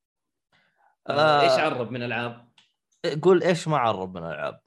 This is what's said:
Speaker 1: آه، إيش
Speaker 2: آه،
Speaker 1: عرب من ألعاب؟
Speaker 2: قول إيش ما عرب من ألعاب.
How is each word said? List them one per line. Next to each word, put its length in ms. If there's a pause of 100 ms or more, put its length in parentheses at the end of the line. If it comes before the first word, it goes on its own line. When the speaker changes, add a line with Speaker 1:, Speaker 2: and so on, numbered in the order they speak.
(1080)
Speaker 1:
آه، 340
إيش 100
Speaker 2:
آه، 100
Speaker 1:
عرب 300
من 120
ألعاب؟ 480 (720)
Speaker 2:
قول 220
إيش 240
ما 100
عرب 400
من 60
ألعاب. 440